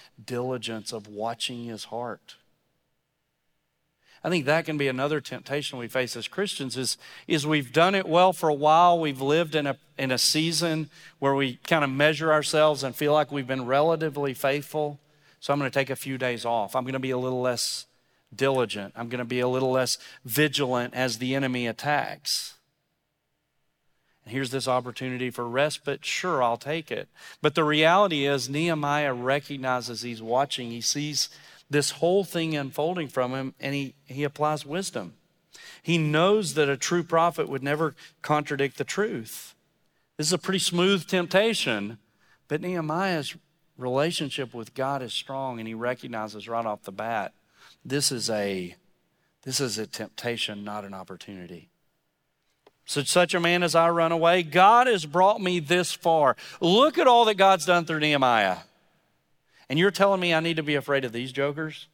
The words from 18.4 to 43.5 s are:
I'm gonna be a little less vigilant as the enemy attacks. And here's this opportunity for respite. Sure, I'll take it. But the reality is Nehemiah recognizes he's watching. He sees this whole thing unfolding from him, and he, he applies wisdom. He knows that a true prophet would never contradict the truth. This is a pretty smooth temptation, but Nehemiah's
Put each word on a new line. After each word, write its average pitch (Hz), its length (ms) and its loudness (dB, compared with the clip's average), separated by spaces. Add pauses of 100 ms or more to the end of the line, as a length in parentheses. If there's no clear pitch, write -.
I'm 117 100 -8
gonna 123 160 -6
be 123 160 -4
a 123 80 2
little 127 240 0
less 127 260 0 (280)
vigilant 127 680 0
as 123 260 -2
the 127 140 -2
enemy 127 320 -2
attacks. 123 880 -4 (1700)
And 104 80 -12
here's 131 180 -4
this 131 160 -4
opportunity 127 600 -2
for 120 180 -6
respite. 139 560 -2
Sure, 160 400 -2
I'll 120 140 2
take 156 340 -8
it. 107 160 -8 (340)
But 151 140 2
the 170 80 4
reality 156 640 4
is 135 240 0
Nehemiah 147 640 0
recognizes 127 880 -2
he's 117 200 -10
watching. 120 500 -2
He 120 100 -10
sees 147 480 -2 (420)
this 143 200 2
whole 185 320 2
thing 165 320 -4
unfolding 147 520 -4
from 123 240 -2
him, 131 280 -6
and 139 160 -4
he, 139 180 -6 (120)
he 135 180 -8
applies 151 420 -2
wisdom. 139 480 -8 (720)
He 170 160 2
knows 160 560 2
that 147 120 4
a 139 80 2
true 175 280 0
prophet 165 440 2
would 135 140 -6
never 147 320 -2 (300)
contradict 143 560 0
the 143 40 -4
truth. 190 680 -6 (640)
This 151 100 -2
is 165 60 2
a 180 60 0
pretty 190 200 -2
smooth 180 460 2
temptation, 175 920 0 (480)
but 160 140 -4
Nehemiah's 170 720 -4 (420)